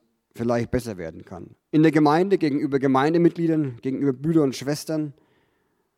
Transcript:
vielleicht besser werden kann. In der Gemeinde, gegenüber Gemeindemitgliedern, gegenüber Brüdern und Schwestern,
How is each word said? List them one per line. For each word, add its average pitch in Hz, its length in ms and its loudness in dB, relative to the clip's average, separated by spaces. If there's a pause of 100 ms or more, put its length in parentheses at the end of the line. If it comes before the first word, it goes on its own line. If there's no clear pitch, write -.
(340)
vielleicht 120 360 -4
besser 117 260 -4
werden 82 280 -14
kann. - 300 -18 (160)
In 156 120 2
der 156 100 6
Gemeinde, 160 460 4
gegenüber 143 400 -2
Gemeindemitgliedern, 156 1040 2
gegenüber 135 320 -2
Brüdern 156 300 2
und 127 120 0
Schwestern, 151 560 -6 (840)